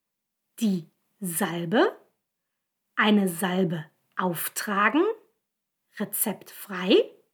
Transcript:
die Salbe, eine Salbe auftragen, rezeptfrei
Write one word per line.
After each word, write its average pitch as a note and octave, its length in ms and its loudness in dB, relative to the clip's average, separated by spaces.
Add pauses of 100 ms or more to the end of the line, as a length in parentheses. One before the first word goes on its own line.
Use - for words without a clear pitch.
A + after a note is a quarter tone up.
(600)
die F#3+ 300 -2 (280)
Salbe, F3 800 0 (960)
eine G#3 320 4
Salbe F3 600 -2 (300)
auftragen, G#3 880 0 (920)
rezeptfrei G3+ 1120 -2 (240)